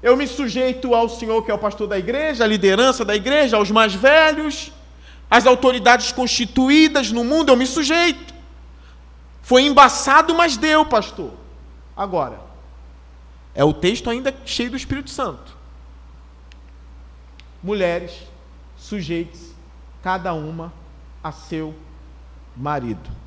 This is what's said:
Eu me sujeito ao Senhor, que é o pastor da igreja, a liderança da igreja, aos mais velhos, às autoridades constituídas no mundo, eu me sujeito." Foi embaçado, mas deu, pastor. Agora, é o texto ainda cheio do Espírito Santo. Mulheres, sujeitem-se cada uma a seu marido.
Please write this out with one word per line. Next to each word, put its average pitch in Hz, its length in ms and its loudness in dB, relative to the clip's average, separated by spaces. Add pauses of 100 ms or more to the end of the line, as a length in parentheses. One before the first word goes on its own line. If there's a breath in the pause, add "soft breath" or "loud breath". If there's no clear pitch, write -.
Eu 247 140 4
me 285 100 -4
sujeito 254 680 -4
ao 233 160 0
Senhor, 220 340 -4
que 220 60 -8
é 208 40 0
o 202 40 -4
pastor 208 280 -6
da 202 120 -4
igreja, 254 440 -4
a 226 40 2
liderança 214 580 2
da 208 100 -4
igreja, 233 440 0
aos 202 120 0
mais 214 240 2
velhos, 302 800 2 (580 soft breath)
às 226 160 6
autoridades 254 640 4
constituídas 262 1000 0
no 240 100 -2
mundo, 285 280 0
eu 254 60 8
me 254 100 0
sujeito." 320 680 -2 (1080 soft breath)
Foi 254 200 4
embaçado, 285 720 4
mas 330 220 2
deu, 311 300 2
pastor. 202 460 -4 (600)
Agora, 160 460 -6 (1120)
é - 80 0
o 151 120 2
texto 180 340 -4
ainda 262 260 -6 (120)
cheio 240 240 -6
do 254 80 -10
Espírito 269 320 -10
Santo. 202 440 -10 (2000)
Mulheres, 175 500 -4 (680)
sujeitem-se 170 720 -10 (540)
cada 185 320 -6
uma 160 380 -12 (500)
a 156 100 -10
seu 156 420 -12 (840)
marido. 123 540 -8 (160)